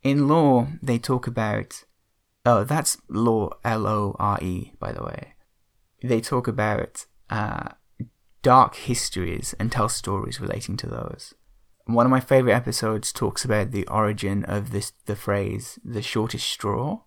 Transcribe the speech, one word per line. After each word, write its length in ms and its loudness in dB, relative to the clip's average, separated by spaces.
In 240 4
Lore, 540 4
they 180 0
talk 280 -2
about, 580 -4
oh, 200 6
that's 320 0
Lore, 560 0
L 240 0
O 320 -2
R 220 0
E, 380 -6
by 120 -6
the 120 -8
way. 320 -12
They 160 2
talk 300 -2
about, 560 -2
uh, 400 -2
dark 340 8
histories 800 -4
and 140 -2
tell 160 0
stories 540 -4
relating 340 -6
to 120 -8
those. 460 -10
One 200 4
of 40 4
my 100 4
favourite 340 6
episodes 600 0
talks 320 -2
about 260 0
the 160 -2
origin 560 0
of 280 -4
this, 200 -4
the 100 -4
phrase, 720 -4
"the 160 -6
shortest 440 -2
straw" 600 -4